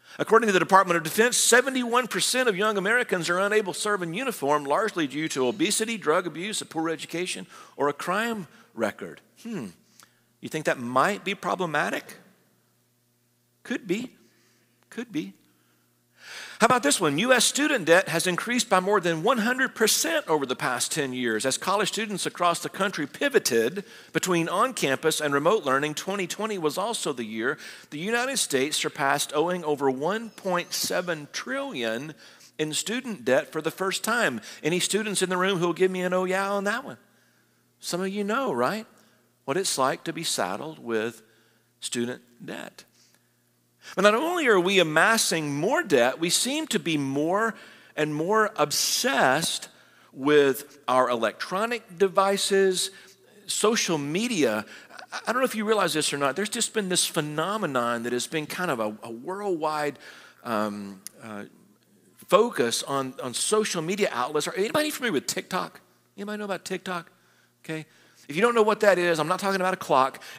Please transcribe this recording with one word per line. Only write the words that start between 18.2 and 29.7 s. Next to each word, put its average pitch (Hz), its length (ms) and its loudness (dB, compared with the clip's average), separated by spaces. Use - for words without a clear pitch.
increased 220 440 -2
by 190 100 6
more 196 220 2
than 160 220 -2
one 240 160 2
hundred 254 360 0
percent 302 540 2
over 151 160 2
the 123 100 -2
past 127 380 -2
ten 139 180 -2
years. 120 340 0
As 131 120 0
college 196 320 0
students 208 360 -4
across 170 340 0
the 151 100 -8
country 185 360 -4
pivoted 180 760 0
between 170 340 0
on-campus 165 720 0
and 147 140 0
remote 147 320 2
learning, 143 300 0
twenty 190 300 -4
twenty 202 320 -6
was 156 200 -2
also 208 340 -4
the 123 140 -6
year 113 320 -2
the 147 100 -10
United 240 380 -2
States 139 400 0
surpassed 143 580 -2
owing 170 300 0
over 139 260 0